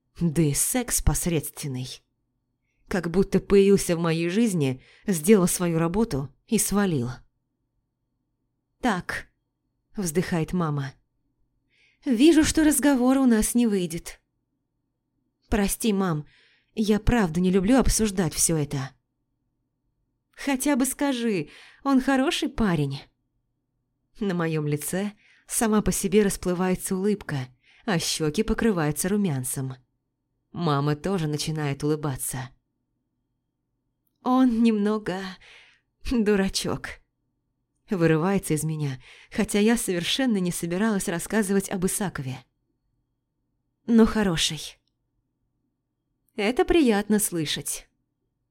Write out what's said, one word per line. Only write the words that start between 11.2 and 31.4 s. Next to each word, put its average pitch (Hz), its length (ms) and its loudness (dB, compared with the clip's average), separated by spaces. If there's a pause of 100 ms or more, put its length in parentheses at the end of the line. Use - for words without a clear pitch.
«Вижу, 285 400 6
что - 200 2
разговора 269 580 4
у 269 40 4
нас 220 300 2
не 240 100 2
выйдет». 175 560 -4 (1300)
«Прости, 208 440 0
мам, 175 340 -2 (460)
я 208 260 0
правда 190 400 0
не 185 100 2
люблю 202 300 4
обсуждать 190 540 0
всё - 240 0
это». 139 340 -4 (1400)
«Хотя 285 440 -2
бы 254 100 2
скажи, 233 640 -2 (340)
он 269 180 2
хороший 277 480 0
парень?» 151 520 -2 (1200)
На 196 140 -2
моём 160 340 -2
лице 180 460 -4 (340)
сама 214 340 2
по 185 120 0
себе 196 300 2
расплывается 185 720 -2
улыбка, 185 520 -4 (380)
а 175 140 0
щёки 156 440 -2
покрываются 185 640 0
румянцем. 135 640 -4 (760)
Мама 147 440 0
тоже 170 320 -4
начинает 151 560 -6